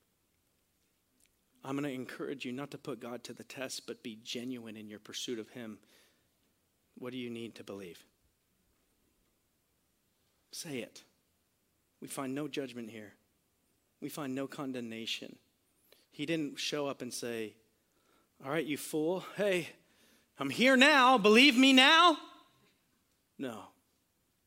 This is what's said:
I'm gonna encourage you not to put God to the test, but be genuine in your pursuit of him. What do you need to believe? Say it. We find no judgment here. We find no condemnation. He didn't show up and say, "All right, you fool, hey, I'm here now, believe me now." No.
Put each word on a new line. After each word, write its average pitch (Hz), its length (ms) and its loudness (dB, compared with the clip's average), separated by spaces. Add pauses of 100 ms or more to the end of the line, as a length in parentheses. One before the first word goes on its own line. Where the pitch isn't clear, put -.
(1600)
I'm 135 140 -8
gonna 143 140 -6
encourage 131 560 -10
you 123 80 -8
not 143 180 -10
to 143 60 -12
put 127 240 -12
God 120 240 -12
to 123 80 -14
the 110 100 -18
test, - 420 -12
but 120 160 -12
be 110 220 -14
genuine 120 540 -10
in 107 120 -16
your 104 100 -14
pursuit 117 400 -8
of 107 100 -12
him. 110 300 -14 (1160)
What 123 140 -12
do 127 60 -10
you 123 120 -8
need 117 260 -12
to 107 100 -18
believe? 98 400 -14 (2500)
Say 147 240 -10
it. - 260 -12 (960)
We 143 80 -14
find 131 260 -8
no 147 140 -6
judgment 120 440 -10
here. 107 240 -18 (840)
We 147 80 -10
find 135 260 -8
no 135 140 -4
condemnation. 120 880 -10 (760)
He 147 140 -8
didn't 156 320 -4
show 147 300 -4
up 135 140 -8
and 123 120 -8
say, 113 420 -8 (840)
"All 135 100 -8
right, 156 140 0
you 143 120 -2
fool, 165 480 -2 (100)
hey, 185 320 0 (720)
I'm 139 100 -4
here 247 280 4
now, 262 400 8
believe 226 400 8
me 262 160 8
now." 311 440 8 (1200)
No. 113 280 -10 (800)